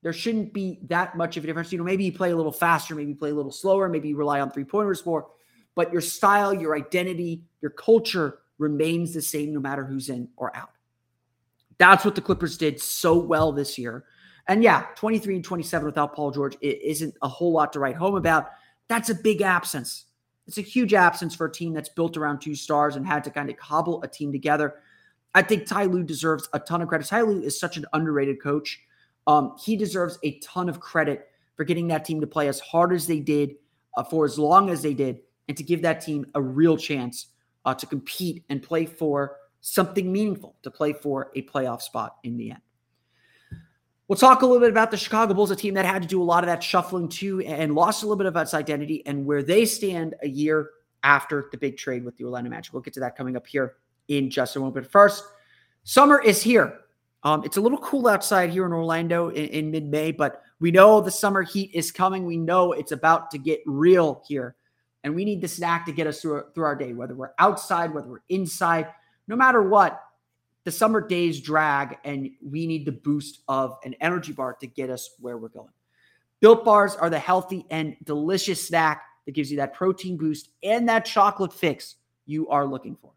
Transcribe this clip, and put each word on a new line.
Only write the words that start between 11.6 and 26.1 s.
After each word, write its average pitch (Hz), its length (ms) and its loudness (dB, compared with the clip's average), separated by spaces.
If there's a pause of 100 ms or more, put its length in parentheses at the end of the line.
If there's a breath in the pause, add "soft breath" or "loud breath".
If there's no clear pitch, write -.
That's 185 260 10
what 202 100 2
the 196 60 -4
Clippers 170 360 -2
did 147 240 -2
so - 380 2
well 160 320 2
this 139 260 -6
year. 120 280 -10 (420 soft breath)
And 202 160 4
yeah, 180 320 6
twenty-three 214 400 -2
and 180 100 -4
twenty-seven 170 400 -4
without 147 300 -2
Paul 143 160 -4
George, 139 300 -4
it 143 200 -4
isn't 151 420 -6
a 139 60 -4
whole 170 240 -2
lot 151 200 2
to 147 80 -6
write 135 160 -2
home 190 180 -2
about. 165 360 0 (380 loud breath)
That's 233 220 -2
a 220 40 0
big 202 260 2
absence. 175 640 -2 (420)
It's 180 120 -12
a 208 40 -8
huge 208 320 0
absence 175 400 2
for 165 120 -6
a 156 60 -8
team 170 200 -8
that's 151 160 -8
built 165 280 -4
around 147 240 -4
two 151 140 -8
stars 147 400 0
and 135 120 -8
had 147 180 -2
to 139 60 -10
kind 143 200 -8
of 139 60 -12
cobble 165 460 -4
a 139 60 -10
team 147 220 -8
together. 147 440 0 (600 soft breath)
I 185 80 8
think 185 240 0
Ty 202 180 -2
Lue 180 200 0
deserves 156 480 -4